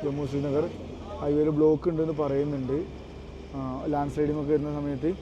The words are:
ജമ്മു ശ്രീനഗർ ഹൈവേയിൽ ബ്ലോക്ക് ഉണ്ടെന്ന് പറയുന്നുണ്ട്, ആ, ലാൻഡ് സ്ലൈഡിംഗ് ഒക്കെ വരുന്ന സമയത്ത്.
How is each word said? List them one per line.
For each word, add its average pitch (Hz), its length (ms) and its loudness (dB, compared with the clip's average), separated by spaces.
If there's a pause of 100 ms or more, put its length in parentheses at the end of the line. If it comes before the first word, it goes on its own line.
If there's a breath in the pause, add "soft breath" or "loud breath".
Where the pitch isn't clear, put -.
ജമ്മു 143 220 -2
ശ്രീനഗർ 143 440 0 (500)
ഹൈവേയിൽ 151 300 4
ബ്ലോക്ക് 156 400 6
ഉണ്ടെന്ന് 160 220 0 (100)
പറയുന്നുണ്ട്, 139 640 0 (680)
ആ, 131 300 -6
ലാൻഡ് 143 260 0
സ്ലൈഡിംഗ് 147 280 2
ഒക്കെ 143 120 2
വരുന്ന 147 280 2
സമയത്ത്. 143 300 -2 (120)